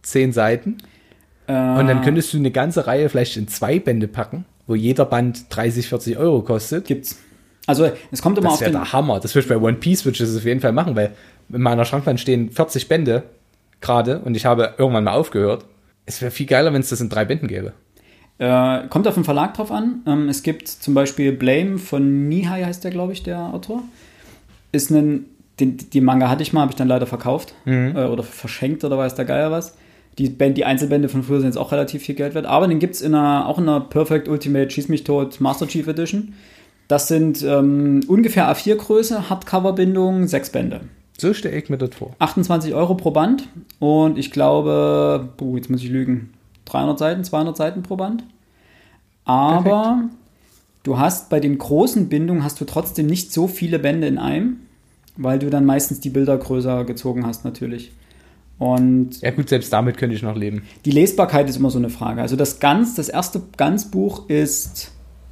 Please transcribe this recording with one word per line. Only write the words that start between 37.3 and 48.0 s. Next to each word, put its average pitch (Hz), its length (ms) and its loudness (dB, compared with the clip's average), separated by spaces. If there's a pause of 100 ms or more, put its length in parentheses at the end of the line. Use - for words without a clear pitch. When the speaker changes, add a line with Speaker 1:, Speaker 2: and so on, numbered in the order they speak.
Speaker 2:
ähm, 143 640 4
ungefähr 202 420 4
A 139 60 2
vier 214 200 0
Größe, 214 540 0
Hardcover-Bindung, 185 960 2
sechs 139 220 -2
Bände. 123 320 -4 (360)
Speaker 1:
So 190 160 2
stell 180 200 -4
ich 151 160 -8
mir 139 80 -2
das 127 180 -4
vor. 120 240 -12
Speaker 2:
Achtundzwanzig 165 540 0
Euro 175 220 2
pro 175 160 -2
Band 202 360 2 (320)
und 156 380 4
ich 135 140 -6
glaube, 147 1080 2
puh, 127 180 -6
jetzt 123 140 -8
muss 127 120 -2
ich 123 80 -8
lügen, 127 440 -2 (320)
dreihundert 139 340 -2
Seiten, 175 240 -2
zweihundert 160 320 -4
Seiten 175 280 -4
pro 190 120 -8
Band. 208 300 -6 (960)